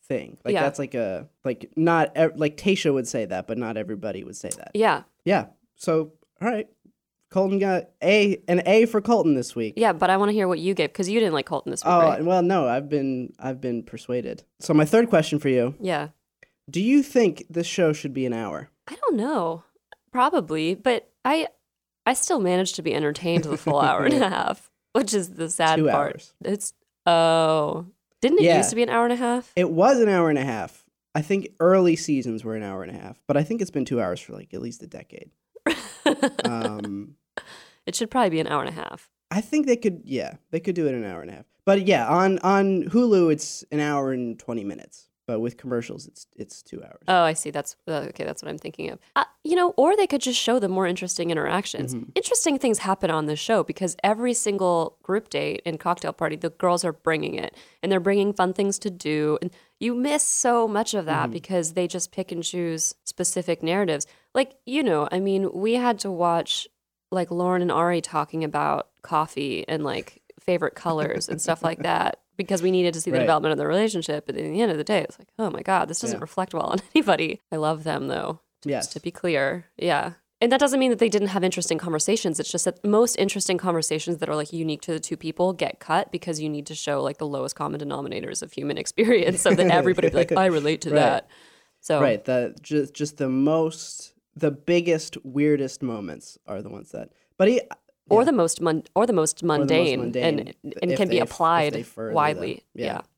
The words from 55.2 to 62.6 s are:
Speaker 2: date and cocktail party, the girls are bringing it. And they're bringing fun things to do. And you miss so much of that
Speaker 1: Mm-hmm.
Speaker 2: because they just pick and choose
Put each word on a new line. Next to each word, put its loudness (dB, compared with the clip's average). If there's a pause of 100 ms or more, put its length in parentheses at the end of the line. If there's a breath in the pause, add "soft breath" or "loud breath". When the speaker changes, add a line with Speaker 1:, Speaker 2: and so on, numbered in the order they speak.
Speaker 2:
date -4
and -6
cocktail -4
party, -4
the -6
girls 0
are 0
bringing -2
it. -10 (260 soft breath)
And 0
they're 4
bringing 2
fun 0
things 0
to -6
do. -2
And -6 (300 soft breath)
you -2
miss 0
so 2
much -2
of -2
that 0
Speaker 1:
Mm-hmm. -4
Speaker 2:
because -4
they 0
just -6
pick -6
and -6
choose -4 (100)